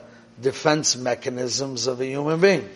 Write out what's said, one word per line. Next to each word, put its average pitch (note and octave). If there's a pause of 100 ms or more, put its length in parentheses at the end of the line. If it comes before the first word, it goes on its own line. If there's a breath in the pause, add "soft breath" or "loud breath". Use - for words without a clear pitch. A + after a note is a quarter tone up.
(420 loud breath)
defense D3
mechanisms B2
of B2+
a C3
human D3
being. F#3